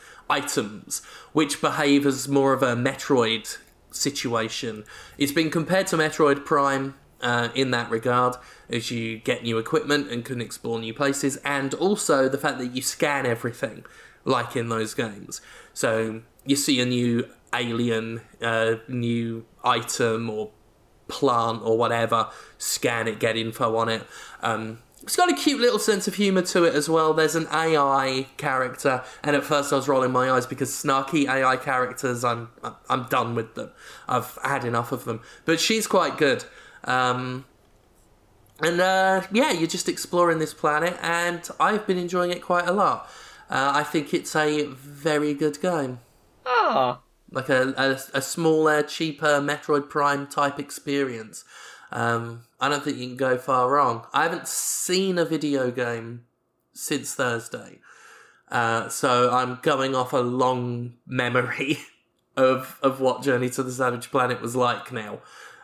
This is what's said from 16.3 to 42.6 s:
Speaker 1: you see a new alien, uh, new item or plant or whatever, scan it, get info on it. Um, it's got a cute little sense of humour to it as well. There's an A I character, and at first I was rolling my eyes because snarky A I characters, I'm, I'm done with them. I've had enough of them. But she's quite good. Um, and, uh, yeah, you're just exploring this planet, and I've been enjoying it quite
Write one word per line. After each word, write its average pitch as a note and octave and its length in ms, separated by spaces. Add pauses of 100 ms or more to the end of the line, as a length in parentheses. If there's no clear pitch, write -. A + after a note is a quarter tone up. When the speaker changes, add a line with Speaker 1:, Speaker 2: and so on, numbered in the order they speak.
Speaker 1:
you C3+ 120
see C3+ 240
a B2 60
new A#2+ 420 (260)
alien, A#2 640 (220)
uh, A2+ 340 (120)
new A#2 580 (180)
item A#2 640
or G#2+ 220 (580)
plant A#2 540
or A2+ 160
whatever, A#2 500 (300)
scan A#2 500
it, A2 120
get A2+ 160
info A2+ 400
on A2+ 120
it. A2 140 (400)
Um, A2+ 380 (220)
it's - 140
got F4+ 140
a C#4 60
cute C#4 240
little A#3+ 180
sense G#3 300
of F#3+ 60
humour F#3+ 280
to F3+ 220
it E3 100
as D3+ 140
well. D#3+ 240
There's D#3 220
an D#3+ 180
A D#3+ 240
I C3+ 500 (120)
character, C3 640 (200)
and C#3+ 140
at C#3 80
first C#3+ 280
I D3 40
was B2+ 100
rolling C3 260
my B2+ 180
eyes B2 160
because B2 240
snarky C#3 560
A C3+ 200
I B2+ 120
characters, B2+ 680
I'm, A#2 240 (400)
I'm C3 160
done A#2+ 300
with A#2 200
them. - 160 (380)
I've B2 340
had C3 220
enough A#2+ 280
of B2 120
them. A#2 160 (240)
But D#3+ 160
she's A3 260
quite E3+ 300
good. C3+ 280 (400)
Um, B2+ 600 (1160)
and, F3 180
uh, F#3+ 420 (100)
yeah, B3+ 200
you're E3 160
just F3 200
exploring F3 500
this D#3 160
planet, D#3+ 480
and E3+ 440 (140)
I've G3+ 260
been F#3 120
enjoying F3+ 320
it F3 100
quite F3 260